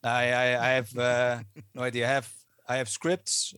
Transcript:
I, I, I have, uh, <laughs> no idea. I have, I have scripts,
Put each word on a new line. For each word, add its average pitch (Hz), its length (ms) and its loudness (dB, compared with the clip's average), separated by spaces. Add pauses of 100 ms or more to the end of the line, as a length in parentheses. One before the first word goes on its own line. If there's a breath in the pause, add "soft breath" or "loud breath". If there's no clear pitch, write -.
I, 123 280 2
I, 123 360 2
I - 60 4
have, 123 240 -2
uh, 123 420 2 (180)
<laughs> - 160 -20
no 127 80 -8
idea. 120 260 -2
I 127 60 2
have, 135 200 -4 (360)
I 123 80 0
have 127 120 -4
scripts, - 680 -2